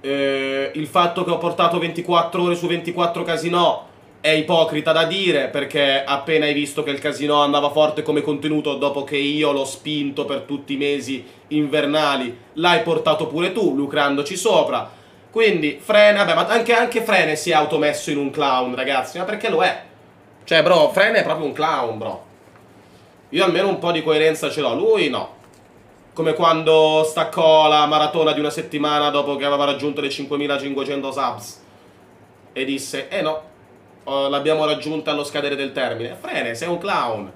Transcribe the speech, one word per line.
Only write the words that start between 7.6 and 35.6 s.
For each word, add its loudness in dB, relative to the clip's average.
forte 2
come 0
contenuto, -2
dopo -2
che -4
io 0
l'ho 0
spinto -6
per -6
tutti -8
i -6
mesi -4
invernali, 0
l'hai 2
portato 0
pure -2
tu, 0
lucrandoci 0
sopra. 0
Quindi 0
Frene, 6
vabbè, 2
ma 2
anche, 2
anche 2
Frene 2
si -4
è 2
automesso 0
in -2
un -2
clown, 0
ragazzi, -2
ma -4
perché -6
lo 2
è? 0
Cioè, 4
bro, 6
Frene 4
è 2
proprio -2
un -4
clown, -2
bro. -10
Io 0
almeno 2
un -2
po' -2
di 0
coerenza 2
ce -6
l'ho, 0
lui 2
no. -6
Come 0
quando 4
staccò 4
la 6
maratona 2
di -2
una -2
settimana -2
dopo 0
che -4
aveva 2
raggiunto -4
le -4
cinquemilacinquecento -4
subs -8
e -6
disse, -8
"Eh -4
no, -4
oh, -2
l'abbiamo 0
raggiunta -4
allo -4
scadere -4
del -6